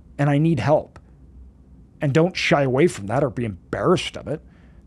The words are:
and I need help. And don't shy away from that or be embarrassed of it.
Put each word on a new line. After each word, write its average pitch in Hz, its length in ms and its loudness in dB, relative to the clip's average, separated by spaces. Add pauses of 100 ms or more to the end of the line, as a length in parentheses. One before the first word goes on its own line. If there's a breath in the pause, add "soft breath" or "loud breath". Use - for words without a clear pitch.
(180)
and 143 120 0
I 143 80 2
need 160 220 0
help. 131 400 -2 (1000)
And 139 120 -2
don't 165 220 2
shy 147 280 0
away 135 240 4
from 101 200 -4
that 123 160 0
or 135 60 -2
be 117 160 -6
embarrassed 110 720 -2
of - 100 -14
it. 143 140 -8 (460 soft breath)